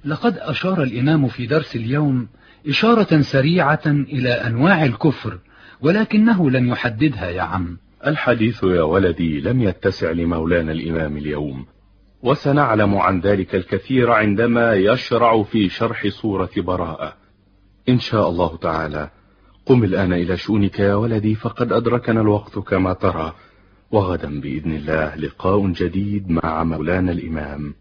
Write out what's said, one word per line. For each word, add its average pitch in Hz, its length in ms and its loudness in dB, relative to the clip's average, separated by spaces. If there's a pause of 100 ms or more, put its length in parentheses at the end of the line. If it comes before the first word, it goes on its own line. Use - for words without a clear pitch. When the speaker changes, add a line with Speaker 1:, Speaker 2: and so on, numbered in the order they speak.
Speaker 1:
لقد 165 340 -2
أشار 185 440 -2
الإمام 131 460 2
في 120 180 -6
درس 143 300 -2
اليوم 127 520 0 (400)
إشارة 208 520 4
سريعة 147 680 2
إلى 139 420 0
أنواع 127 560 2
الكفر، 110 540 -2 (440)
ولكنه 208 680 4
لم 123 180 2
يحددها 113 640 -2
يا 90 120 -4
عم. 87 360 -6 (280)
Speaker 2:
الحديث 120 580 0
يا 90 180 4
ولدي 82 580 0
لم 123 220 0
يتسع 92 480 -2
لمولانا 85 640 0
الإمام 80 440 -4
اليوم، 73 500 -8 (560)
وسنعلم 123 720 2
عن 92 240 2
ذلك 98 340 0
الكثير 117 560 0
عندما 113 640 2
يشرع 113 680 2
في 101 260 0
شرح 110 400 -4
سورة 98 480 -4
براءة 87 580 -4 (720)
إن 127 100 4
شاء 104 300 0
الله 85 280 0
تعالى. 78 540 -4 (560)
قم 123 180 6
الآن 92 280 0
إلى 90 240 0
شؤونك 101 440 0
يا 101 140 2
ولدي، 107 400 0
فقد 120 380 -4
أدركنا 117 480 0
الوقت 104 380 0
كما 92 340 0
ترى، 82 400 -2 (580)
وغدا 85 500 -2
بإذن 76 320 -6
الله 78 440 -4
لقاء 98 500 0
جديد 95 640 -4
مع 80 340 -2
مولانا 85 480 0
الإمام 73 680 -8